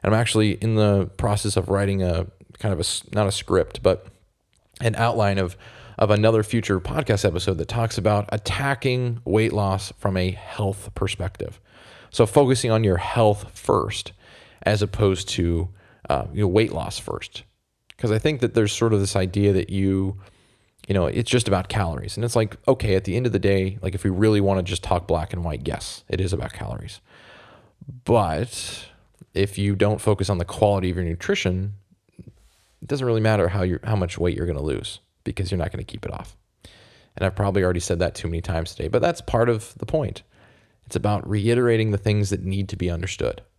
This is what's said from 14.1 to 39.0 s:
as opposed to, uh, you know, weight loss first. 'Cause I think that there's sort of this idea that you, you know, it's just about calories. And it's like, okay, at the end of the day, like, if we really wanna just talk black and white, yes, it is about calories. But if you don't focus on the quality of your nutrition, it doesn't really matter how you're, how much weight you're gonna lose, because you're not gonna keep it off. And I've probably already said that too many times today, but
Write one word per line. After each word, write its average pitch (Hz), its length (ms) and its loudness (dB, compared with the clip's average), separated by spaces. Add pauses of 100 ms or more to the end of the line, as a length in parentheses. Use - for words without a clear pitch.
as 101 180 2
opposed 98 480 0
to, 85 400 0 (400)
uh, 69 240 0
you 104 80 -2
know, 104 60 2
weight 101 240 2
loss - 260 -6
first. - 460 -10 (560)
'Cause 110 120 0
I 110 60 2
think 143 240 0
that 117 140 2
there's 107 160 4
sort 117 220 2
of 104 60 4
this 98 160 0
idea 98 380 2
that 92 160 0
you, 95 480 0 (680)
you 98 80 0
know, 90 100 4
it's 113 240 -2
just 123 180 2
about 95 220 0
calories. 85 480 -4
And 110 80 -4
it's 120 100 -2
like, 113 220 0 (100)
okay, 110 280 4
at 98 80 2
the 90 120 -2
end 127 120 0
of 110 40 0
the 98 60 2
day, 98 460 2
like, 92 100 -2
if - 100 -6
we 101 60 2
really 104 320 4
wanna 98 220 2
just 90 180 -4
talk - 260 -2
black 85 260 -2
and 87 100 -4
white, 78 240 -4
yes, - 420 -8
it - 100 -2
is 95 140 0
about - 180 -6
calories. - 480 -10 (1040)
But 98 840 0 (480)
if 98 240 0
you 101 160 2
don't 104 260 2
focus 101 300 0
on 92 80 0
the 87 60 -2
quality 98 440 2
of 87 60 -2
your 90 100 -2
nutrition, 92 680 -2 (1080)
it - 60 -16
doesn't 135 180 -2
really 113 160 2
matter 104 280 4
how 95 120 0
you're, 92 220 0
how 110 120 0
much 90 220 -2
weight 87 180 2
you're 87 120 -4
gonna 73 160 -2
lose, 69 360 -4 (260)
because 90 260 -4
you're 92 80 -2
not 76 120 -2
gonna - 120 -8
keep - 240 -12
it - 40 -8
off. - 240 -12 (800)
And - 80 -4
I've 95 120 -2
probably 101 280 0
already 90 180 2
said 85 180 -2
that 87 160 0
too - 120 -8
many 82 140 -4
times 82 320 -4
today, - 140 -6
but - 160 0